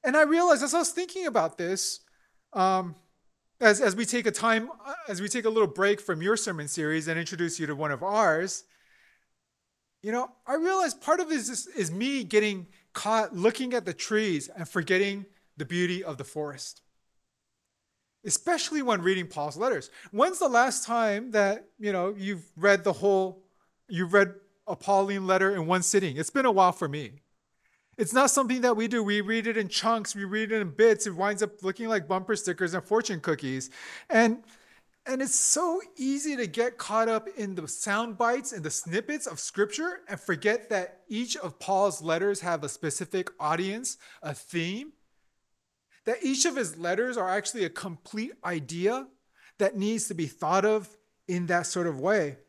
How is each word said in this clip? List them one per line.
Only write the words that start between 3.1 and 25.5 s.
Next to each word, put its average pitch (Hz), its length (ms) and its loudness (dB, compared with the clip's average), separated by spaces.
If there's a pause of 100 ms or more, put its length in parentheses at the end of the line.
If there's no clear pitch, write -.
as, 214 200 6
as 208 160 4
we 226 120 -2
take 240 180 -2
a 220 60 0
time, 226 400 0 (360)
as 190 140 -6
we 208 80 -4
take 233 160 -2
a 226 40 4
little 220 180 4
break 202 340 2
from 165 180 -4
your 196 160 2
sermon 175 320 -6
series 156 400 -2
and 165 120 -2
introduce 170 400 -4
you 156 80 -4
to 147 80 -4
one 151 160 -4
of 131 100 -4
ours, 185 640 2 (1400)
you 208 100 -6
know, 247 200 -4 (160)
I 262 80 -2
realized 349 440 2
part 330 200 2
of 330 100 -2
this 285 180 -2
is, 240 200 -8
is 185 240 -4
me 247 320 -2
getting 202 420 2 (280)
caught 214 420 0
looking 233 400 0
at 208 100 -2
the 175 80 -6
trees 208 560 0
and 165 180 -10
forgetting 190 600 0 (300)
the 151 80 -6
beauty 180 380 -2
of 156 140 -8
the 135 60 -8
forest. - 580 -10 (1400)
Especially 311 560 -2
when 220 220 0
reading 185 240 2
Paul's 147 300 -6
letters. 214 340 -2 (180)
When's 302 300 0
the 311 100 2
last 233 340 4
time 226 460 0
that, 214 380 2 (100)
you 208 140 -2
know, 190 260 -2
you've 190 400 -8
read 190 260 6
the 196 100 2
whole, 190 500 2 (440)
you've 175 260 -2
read 196 200 6 (320)
a 190 100 -4
Pauline 196 520 2
letter 190 280 4